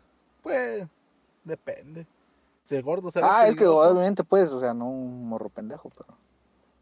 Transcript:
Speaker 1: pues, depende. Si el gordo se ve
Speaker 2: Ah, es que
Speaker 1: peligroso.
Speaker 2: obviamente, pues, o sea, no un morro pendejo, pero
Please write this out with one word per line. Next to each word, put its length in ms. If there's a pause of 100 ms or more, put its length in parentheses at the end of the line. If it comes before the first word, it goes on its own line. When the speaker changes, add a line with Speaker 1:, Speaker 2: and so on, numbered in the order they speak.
(420)
Speaker 1:
pues, 440 (560)
depende. 640 (580)
Si 120
el 60
gordo 280
se 100
ve 80
Speaker 2:
Ah, 200
es 60
que 60
Speaker 1:
peligroso. 320
Speaker 2:
obviamente, 320
pues, 260
o 100
sea, 140
no 160
un 380
morro 200
pendejo, 420
pero 260 (640)